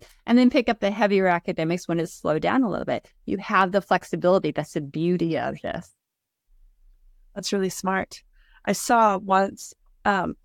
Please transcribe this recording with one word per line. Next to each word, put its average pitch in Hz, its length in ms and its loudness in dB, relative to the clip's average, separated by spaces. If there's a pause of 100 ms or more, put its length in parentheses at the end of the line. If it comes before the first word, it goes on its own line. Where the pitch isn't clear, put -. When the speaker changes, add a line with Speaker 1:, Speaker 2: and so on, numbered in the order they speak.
(260)
Speaker 1:
and 233 120 4
then 247 120 6
pick 247 200 2
up 226 100 -2
the 202 100 0
heavier 202 380 2
academics 170 580 -2
when 170 140 -2
it's 160 140 -4
slowed 156 280 -2
down 208 220 2
a 214 60 -2
little - 160 -6
bit. 123 200 -4 (200)
You 190 140 -4
have 190 340 0
the 196 80 0
flexibility. 180 720 0
That's 151 200 -6
the 170 80 -6
beauty 160 580 -2
of 131 240 -6
this. - 320 -10 (1400)
Speaker 2:
That's 196 160 -8
really 190 180 0
smart. - 540 -6 (400)
I - 80 -2
saw 214 460 2
once, 196 560 -2 (320)
um, 185 400 0